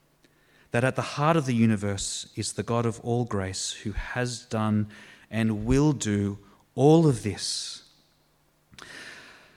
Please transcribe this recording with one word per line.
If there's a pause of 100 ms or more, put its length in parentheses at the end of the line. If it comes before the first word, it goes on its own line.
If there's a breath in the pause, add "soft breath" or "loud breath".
(720 soft breath)
that
at
the
heart
of
the
universe
is
the
God
of
all
grace
who
has
done (440 loud breath)
and
will
do (360 soft breath)
all
of
this. (1700 loud breath)